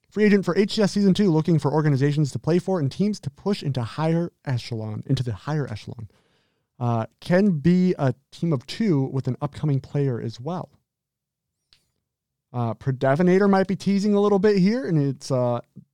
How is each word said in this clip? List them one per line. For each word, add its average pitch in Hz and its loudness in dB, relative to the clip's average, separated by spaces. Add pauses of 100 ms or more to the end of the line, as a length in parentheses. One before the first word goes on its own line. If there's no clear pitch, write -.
(100)
"Free 214 0
agent 202 4
for 170 -2
H 202 2
C 220 2
S 190 2
season 196 4
two, 202 2
looking 156 2
for 143 0
organizations 147 2
to 123 -6
play 170 0
for 190 -2
and 139 -2
teams 202 -2
to - -10
push - -4
into 131 -4
higher 165 -2 (120)
echelon, 110 -6
into 131 -2
the 120 -6
higher 147 -6
echelon. 113 -14 (680)
Uh, 117 -2 (140)
can 185 2
be 180 2
a 131 0 (160)
team 170 -4
of 127 -2
two 165 0
with 131 -4
an 123 -2
upcoming 143 -2
player 135 -4
as 117 -8
well." 160 -8 (1800)
Uh, 117 -2
Predevinator 175 2
might 190 4
be 190 -4
teasing 202 0
a 202 2
little 202 4
bit 202 4
here, 214 2
and 165 0
it's, 139 -2
uh, 123 0 (340)